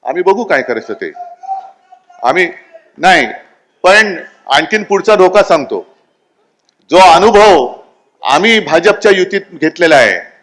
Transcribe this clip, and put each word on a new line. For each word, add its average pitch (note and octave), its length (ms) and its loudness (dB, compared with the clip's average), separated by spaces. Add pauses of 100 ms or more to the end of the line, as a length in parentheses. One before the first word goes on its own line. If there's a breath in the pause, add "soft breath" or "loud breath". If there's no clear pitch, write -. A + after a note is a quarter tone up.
आम्ही D#3 180 -6
बघू F#3+ 200 -2
काय E3 180 -2
करायचं A2+ 320 -8
ते. E2+ 180 -12 (1120)
आम्ही E3 280 -2 (460)
नाही, D#3+ 300 0 (560)
पण G3+ 320 2 (380)
आणखीन G3+ 300 -2
पुढचा G3 320 0
धोका F#3 280 2
सांगतो. A#2+ 420 -4 (1040)
जो E3 80 2
अनुभव F#3 760 4 (500)
आम्ही G3+ 360 0
भाजपच्या F#3 520 0
युतीत F#3+ 300 -2 (120)
घेतलेला D#3+ 420 0
आहे G#2 240 2 (240)